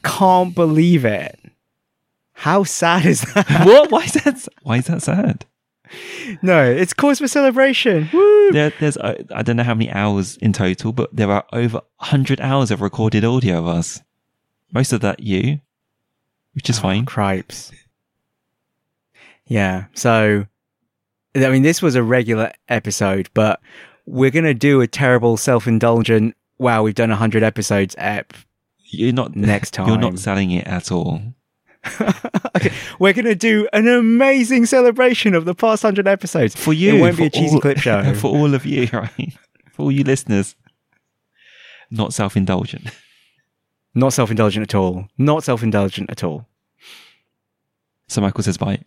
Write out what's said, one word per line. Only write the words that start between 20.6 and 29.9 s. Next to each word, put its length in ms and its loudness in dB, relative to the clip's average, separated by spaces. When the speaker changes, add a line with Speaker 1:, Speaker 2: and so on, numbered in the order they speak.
Speaker 1:
I 140 2
mean, 140 4
this 200 2
was 140 0
a 80 2
regular 480 -2
episode, 680 -4
but 260 0
we're 240 0
gonna 240 0
do 260 4
a 60 2
terrible, 500 2
self-indulgent, 1000 2
"Wow, 260 0
we've 100 -2
done 160 0
a 60 0
hundred 260 0
episodes" 560 -2
ep 340 -6
Speaker 2:
You're 280 -2
not, 220 -4
Speaker 1:
next 420 -2
Speaker 2:
you're 100 -4